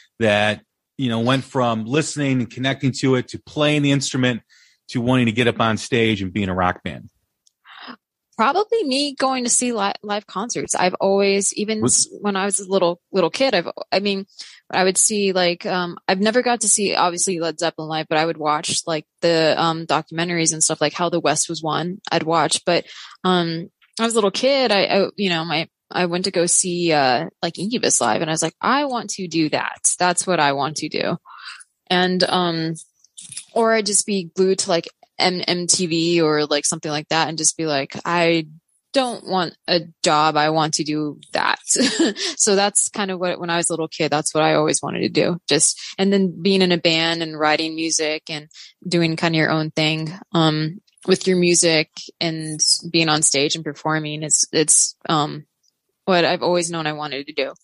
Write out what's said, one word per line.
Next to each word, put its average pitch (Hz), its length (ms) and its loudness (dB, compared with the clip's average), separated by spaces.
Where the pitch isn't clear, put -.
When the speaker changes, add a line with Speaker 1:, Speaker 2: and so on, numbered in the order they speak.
Speaker 1:
that, 104 460 2
you 135 100 -2
know, 113 140 -2
went 131 240 2
from 117 400 0
listening 139 540 0
and 117 100 -4
connecting 135 500 -2
to 131 160 4
it 123 140 -2
to 110 100 -12
playing 151 420 0
the 143 100 2
instrument 127 500 0
to 127 100 -4
wanting 123 280 4
to 113 40 2
get 117 160 4
up 117 140 2
on 113 160 2
stage 110 440 0
and 95 120 -6
be 104 100 0
in 95 60 -2
a 92 40 -2
rock 90 300 0
band? 73 260 -10
Speaker 2:
Probably 392 460 2
me 277 320 -2
going 262 300 0
to 247 40 -2
see 247 220 0
li-, 202 220 -2
live 208 240 -6
concerts. 190 480 -4
I've 180 200 2
always, 196 580 2
even 214 260 -4
Speaker 1:
What 240 120 2
Speaker 2:
s-, - 180 2
when 202 160 -2
I 190 80 0
was 202 160 -2
a 196 100 -14
little, 180 300 2
little 180 160 2
kid, 262 260 0
I've, 170 140 0
I 190 80 2
mean, 196 240 -2
I 185 140 0
would 190 140 2
see, 202 340 2
like, 175 340 0
um, 180 400 -4
I've 190 140 2
never 220 220 2
got 240 200 0
to 214 60 -2
see, 196 280 2
obviously, 175 440 0
Led 160 180 -4
Zeppelin 160 300 -4
live, 156 220 -6
but 160 80 0
I 156 80 2
would 165 100 -4
watch, 151 500 -2
like, 160 200 -4
the, 160 360 4
um, 165 280 -2
documentaries 165 640 -2
and 156 100 -2
stuff, - 200 0
like 147 100 2
How 175 160 -2
the 170 140 0
West 156 260 0
Was 156 160 -8
Won, 160 380 -4
I'd 165 120 0
watch. 156 420 0
But, 175 180 0
um, 175 460 0
I 226 60 -2
was 226 100 0
a 226 40 2
little 202 140 2
kid. 262 380 2
I, 202 140 4
I, 196 320 2
you 196 140 -2
know, 165 160 -2
my, 165 240 -4
I 180 180 -2
went 175 180 -4
to 196 60 -2
go 175 140 2
see, 175 460 0
uh, 139 360 2
like, 170 160 -6
Incubus 214 440 0
live, 113 180 2
and 156 100 -4
I 156 40 0
was 160 100 -2
like, 160 160 -4
"I 262 240 0
want 233 280 -6
to 185 180 -8
do 160 180 0
that. - 320 -4
That's 180 300 0
what 175 140 2
I 143 100 4
want 139 260 -2
to 156 120 -6
do." - 280 -2
And, 185 380 2
um, 165 480 -2
or 226 200 2
I'd 220 120 0
just 208 200 0
be 190 300 -2
glued 190 240 2
to, - 100 -4
like, 170 200 0
M-, 180 300 0
M 175 180 -2
T 185 200 2
V 165 360 2
or, 151 240 2
like, 147 200 0
something 165 260 -4
like 151 160 -6
that 160 220 0
and 160 80 -8
just 156 180 0
be 160 100 -4
like, 143 380 -2
"I 170 440 2
don't 254 340 -2
want 180 300 -2
a 175 180 0
job. 156 320 4
I 151 140 4
want 156 240 0
to 165 100 0
do 151 380 -4
that." - 320 0
<laughs> 262 540 0
So 202 220 2
that's 202 320 0
kind 196 220 -4
of 185 80 -6
what, 180 200 -4
when 175 100 -8
I 170 60 0
was 170 140 0
a - 20 -2
little 160 160 -4
kid, 151 240 -2
that's 147 220 -2
what 156 100 2
I 156 120 4
always 151 280 2
wanted - 160 -6
to - 100 0
do. 170 380 0
Just, - 320 2
and 196 140 2
then 190 300 0
being 190 200 4
in 180 120 4
a 175 40 0
band 165 460 0
and 156 160 -8
writing 156 360 0
music 156 540 -2
and 151 200 -10
doing 165 300 2
kind 165 180 0
of 160 60 4
your 156 120 4
own 156 200 -2
thing, 156 400 -2
um, 160 480 2
with 185 200 4
your 185 100 4
music 170 540 4
and 156 400 -6
being 165 180 2
on 151 120 2
stage 143 340 2
and 165 80 -8
performing, 151 580 -4
it's, 156 300 0
it's, - 440 2
um, 151 380 -2
what 180 220 4
I've 143 180 0
always 170 260 0
known 165 180 -4
I 151 60 -4
wanted 147 340 -8
to 151 60 -16
do. 143 200 -4